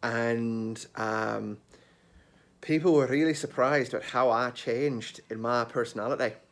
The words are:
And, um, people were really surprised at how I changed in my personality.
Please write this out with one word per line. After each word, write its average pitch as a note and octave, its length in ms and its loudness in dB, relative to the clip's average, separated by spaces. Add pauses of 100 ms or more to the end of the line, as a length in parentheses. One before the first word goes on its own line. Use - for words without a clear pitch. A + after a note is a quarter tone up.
And, A#2 840 -2 (100)
um, A2 600 -4 (1040)
people D#3+ 320 4
were C#3 140 6
really D3+ 260 2
surprised C3+ 600 0
at A#2 100 -4
how B2+ 260 2
I A#2+ 220 2
changed B2 800 -4
in A2 120 -6
my A#2+ 240 0
personality. A#2 720 -2 (160)